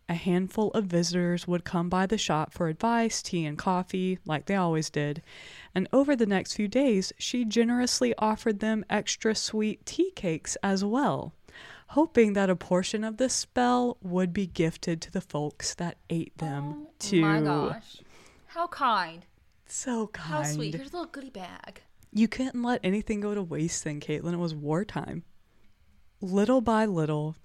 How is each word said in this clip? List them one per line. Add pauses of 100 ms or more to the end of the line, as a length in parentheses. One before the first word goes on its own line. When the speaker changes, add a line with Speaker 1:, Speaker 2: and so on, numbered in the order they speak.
Speaker 1:
a
handful
of
visitors
would
come
by
the
shop
for
advice,
tea,
and
coffee,
like
they
always
did, (500)
and
over
the
next
few
days,
she
generously
offered
them
extra
sweet
tea
cakes
as
well, (560)
hoping
that
a
portion
of
the
spell
would
be
gifted
to
the
folks
that (140)
ate
them,
Speaker 2:
Oh (100)
Speaker 1:
too.
Speaker 2:
my
gosh. (500)
How
kind. (400)
Speaker 1:
So
Speaker 2:
How
sweet.
Speaker 1:
kind.
Speaker 2:
Here's
a
little
goodie
bag. (300)
Speaker 1:
You
couldn't
let
anything
go
to
waste
then,
Caitlin.
It
was
wartime. (1000)
Little
by
little,